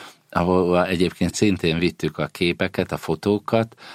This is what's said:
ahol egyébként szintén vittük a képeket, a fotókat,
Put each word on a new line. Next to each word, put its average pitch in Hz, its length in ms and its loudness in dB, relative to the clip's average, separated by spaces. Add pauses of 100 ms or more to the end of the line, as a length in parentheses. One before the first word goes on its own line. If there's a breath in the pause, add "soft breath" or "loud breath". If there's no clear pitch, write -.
(300 loud breath)
ahol 90 560 2
egyébként 90 480 0
szintén 87 460 0
vittük 80 380 -2
a 78 80 -4
képeket, 90 680 -2
a 78 60 -4
fotókat, 104 800 -2 (200 loud breath)